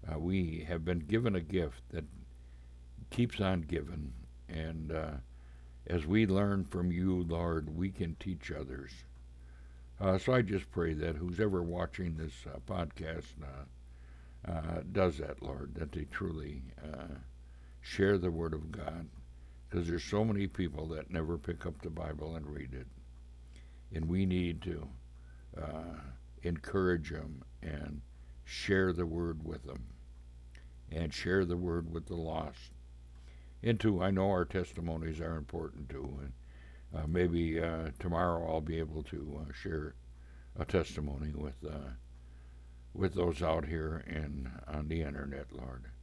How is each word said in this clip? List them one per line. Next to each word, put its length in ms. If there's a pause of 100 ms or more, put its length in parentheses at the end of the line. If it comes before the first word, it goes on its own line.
Uh, 120
we 480
have 180
been 140
given 360
a 60
gift 480
that 160 (1040)
keeps 320
on 200
giving. 520 (340)
And, 440
uh, 200 (760)
as 180
we 220
learn 380
from 260
you, 320
Lord, 520
we 140
can 260
teach 360
others. 400 (1080)
Uh, 200
so 140
I 100
just 280
pray 220
that 220
who's 240
ever 240
watching 520
this, 180 (120)
uh, 140
podcast, 760 (100)
uh, 1080
uh, 300 (100)
does 260
that, 240
Lord, 340
that 160
they 140
truly, 580 (200)
uh, 320 (640)
share 380
the 140
Word 220
of 180
God, 380 (600)
'cause 180
there's 160
so 200
many 240
people 420
that 200
never 280
pick 280
up 160
the 80
Bible 460
and 100
read 280
it. 140 (1040)
And 160
we 180
need 380
to, 240 (680)
uh, 420 (440)
encourage 680
them 320 (180)
and 400 (420)
share 500
the 120
Word 380
with 200
them 300 (960)
and 240
share 320
the 120
Word 340
with 160
the 80
lost. 560 (880)
And 180
two, 220
I 80
know 220
our 140
testimonies 760
are 160
important 520
too. 300
And, 140 (600)
uh, 120
maybe, 540
uh, 400
tomorrow 520
I'll 100
be 180
able 240
to, 440
uh, 60
share 400 (640)
a 100
testimony 680
with, 320
uh, 280 (1000)
with 200
those 300
out 240
here 300 (100)
and 440 (160)
on 200
the 160
internet, 500
Lord. 380 (120)